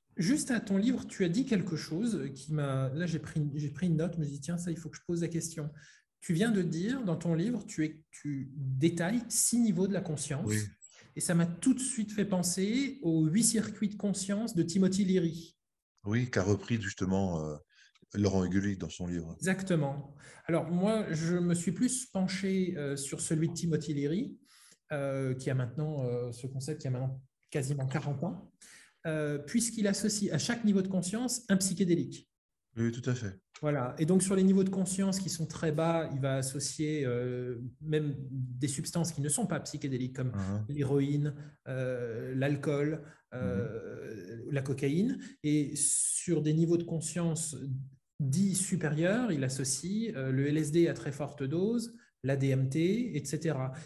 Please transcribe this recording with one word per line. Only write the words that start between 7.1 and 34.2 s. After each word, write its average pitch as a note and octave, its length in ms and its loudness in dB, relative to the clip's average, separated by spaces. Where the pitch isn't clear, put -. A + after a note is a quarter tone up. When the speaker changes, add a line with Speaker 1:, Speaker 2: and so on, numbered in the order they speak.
Speaker 1:
ton E3+ 180 0
livre, G3+ 320 0
tu - 200 -2
es, D3+ 260 -8
tu C3+ 420 -6
détailles E3+ 760 0
six - 300 2
niveaux G3 280 4
de G3 60 -2
la F3 80 0
conscience. - 460 -4
Speaker 2:
Oui. G#2+ 120 2
Speaker 1:
Et D3+ 40 -6
ça F3 140 0
m'a E3+ 140 6
tout - 260 2
de - 60 2
suite - 320 -2
fait G3+ 140 2
penser G3 760 0
aux D#3+ 240 4
huit F#3 180 4
circuits G#3+ 460 2
de - 60 -6
conscience G3+ 580 -2
de E3 80 2
Timothy F#3+ 420 4
Leary. E3+ 540 0
Speaker 2:
Oui, A#2 260 2
qu'a F#2+ 140 2
repris G#2 360 2
justement, F#2+ 640 0
euh, D2+ 120 -4
Laurent F#2+ 320 4
Hugueluc G2 320 0
dans E2+ 120 -6
son F2 180 -8
livre. E2+ 320 -4
Speaker 1:
Exactement. D#3 760 -2
Alors, D#3+ 240 0
moi, G3+ 420 2
je E3 240 0
me F3 200 2
suis F3 160 0
plus - 340 0
penché, F#3+ 720 0
euh, C#3+ 200 -2
sur - 240 -6
celui D#3+ 280 2
de - 40 -4
Timothy D#3 420 0
Leary, D3+ 420 -2
euh, C3+ 420 0
qui C3 160 -4
a C3 60 2
maintenant, C#3 500 -2
euh, B2 260 -2
ce A#2 140 -10
concept C3+ 360 -6
qui C#3 60 -6
a C3 40 0
maintenant C3 280 -2
quasiment C3+ 380 -2
quarante C#3+ 360 -2
ans, A3 280 -6
euh, D3+ 320 -2
puisqu'il - 480 0
associe G3+ 440 0
à D#3 60 0
chaque A#3 280 -2
niveau G3 180 6
de F#3+ 40 -2
conscience G#3+ 640 -2
un F#3+ 80 6
psychédélique. E3+ 720 0
Speaker 2:
Oui, A#2 160 2
tout B2 180 -4
à B2 60 2
fait. F#2+ 240 -6
Speaker 1:
Voilà. C#3 380 0
Et E3 80 2
donc, F#3 160 6